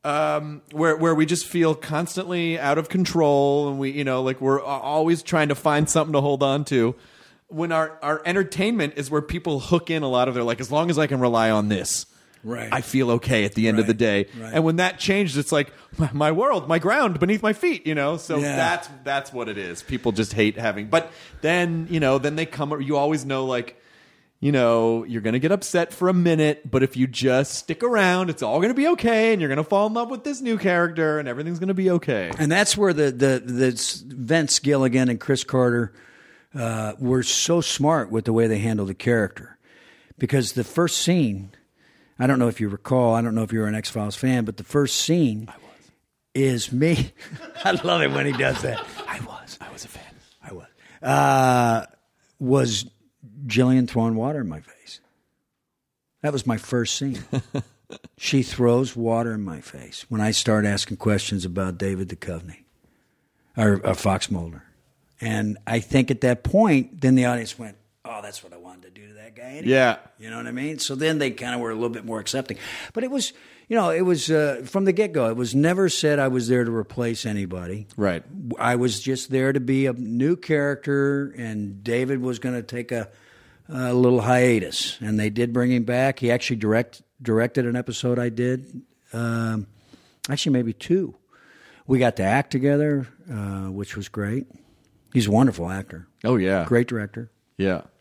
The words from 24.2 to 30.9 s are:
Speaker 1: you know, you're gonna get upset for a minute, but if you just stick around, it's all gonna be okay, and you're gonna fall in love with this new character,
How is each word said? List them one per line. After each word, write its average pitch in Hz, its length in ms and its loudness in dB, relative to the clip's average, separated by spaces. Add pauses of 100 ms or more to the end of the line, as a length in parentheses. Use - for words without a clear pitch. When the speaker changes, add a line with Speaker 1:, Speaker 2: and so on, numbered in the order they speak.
Speaker 1:
you 143 120 2
know, 117 500 4
you're 113 180 -6
gonna 110 200 0
get 160 100 2
upset 185 420 0
for 180 160 0
a 185 60 4
minute, 156 560 2
but 131 140 4
if 131 120 -2
you 127 120 2
just 127 460 0
stick - 280 -6
around, 190 480 2
it's - 100 -6
all 127 200 0
gonna 220 120 2
be 277 140 2
okay, 226 460 2
and 196 100 0
you're 147 60 0
gonna 143 160 0
fall 208 240 2
in 220 60 -4
love 233 160 -2
with 254 120 -10
this 285 180 -6
new 233 160 -2
character, 165 640 0